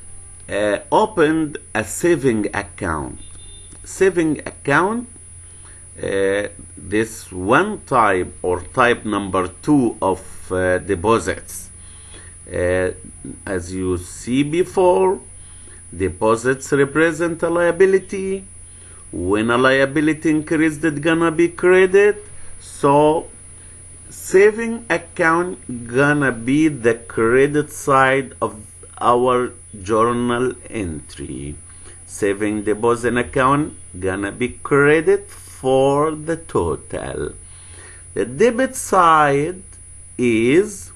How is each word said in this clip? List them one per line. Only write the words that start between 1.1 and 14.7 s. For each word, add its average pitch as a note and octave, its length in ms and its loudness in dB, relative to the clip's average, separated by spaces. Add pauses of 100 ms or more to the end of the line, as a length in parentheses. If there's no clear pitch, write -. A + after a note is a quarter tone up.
a A2 120 -2
saving C3 680 0
account. D#2+ 680 -6 (640)
Saving E3+ 560 0
account G3 680 -2 (920)
uh, G2 460 -2 (280)
this G#2+ 560 -4
one C3 540 0
type F#2+ 560 0
or F2 200 -2
type A#2+ 440 0
number G2 420 -4 (140)
two C#3 400 2
of, F#2 200 0 (300)
uh, F#2 280 0
deposits. F#2+ 920 -4 (760)
Uh, F2+ 440 -2 (540)
as F2+ 280 -8
you F#2 240 -2
see A#2+ 460 -4
before, F3+ 760 0 (760)